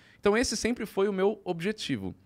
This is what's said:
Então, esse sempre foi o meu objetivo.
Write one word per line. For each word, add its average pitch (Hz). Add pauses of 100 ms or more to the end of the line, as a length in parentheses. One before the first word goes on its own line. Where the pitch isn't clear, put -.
(200)
Então, 208
esse 233
sempre 233
foi 196
o 208
meu 196
objetivo. 165 (120)